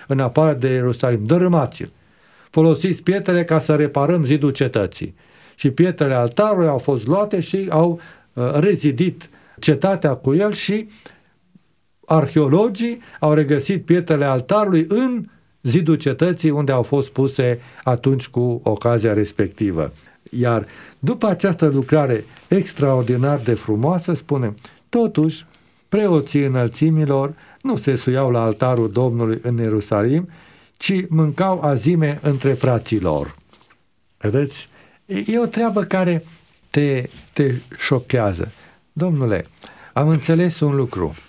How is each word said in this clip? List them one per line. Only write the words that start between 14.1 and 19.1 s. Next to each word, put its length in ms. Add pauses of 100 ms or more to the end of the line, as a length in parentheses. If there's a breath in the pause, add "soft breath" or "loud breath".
altarului 640
în 360 (360 soft breath)
zidul 340
cetății 540
unde 220
au 100
fost 280
puse 500 (240 loud breath)
atunci 440
cu 360
ocazia 500